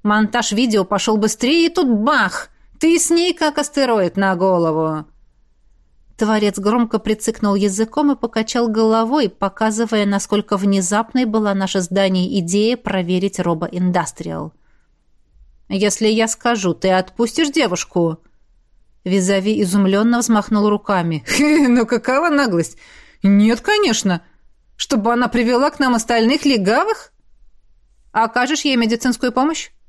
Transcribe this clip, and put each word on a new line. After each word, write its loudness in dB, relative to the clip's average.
Монтаж 0
видео 0
пошёл -2
быстрее, 0
и 2
тут 0
бах! 0
Ты 2
с -2
ней 2
как -2
астероид 0
на 0
голову. 0
Творец 0
громко 0
прицикнул -2
языком 0
и 0
покачал -4
головой, 0
показывая, -2
насколько -2
внезапной 0
была -2
наша -2
с -6
Даней 0
идея 0
проверить -2
робоиндастриал. -4
«Если 0
я 2
скажу, -2
ты 0
отпустишь 0
девушку?» -2
Визави 0
изумлённо 2
взмахнул 0
руками. -2
<laughs> -16
«Хе, 2
ну 4
какова 0
наглость? -2
Нет, 4
конечно. 0
Чтобы -2
она 0
привела 2
к -12
нам 2
остальных 2
легавых? 0
Окажешь 0
ей 0
медицинскую 0
помощь? -2